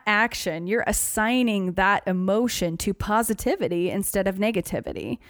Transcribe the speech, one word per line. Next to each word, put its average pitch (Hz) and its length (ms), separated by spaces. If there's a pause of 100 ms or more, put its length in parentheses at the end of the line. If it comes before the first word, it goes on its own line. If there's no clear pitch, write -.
action, 208 600
you're 220 200
assigning 214 880
that 196 320
emotion 185 720
to 202 140
positivity 208 1000
instead 196 360
of 190 100
negativity. 202 840 (120)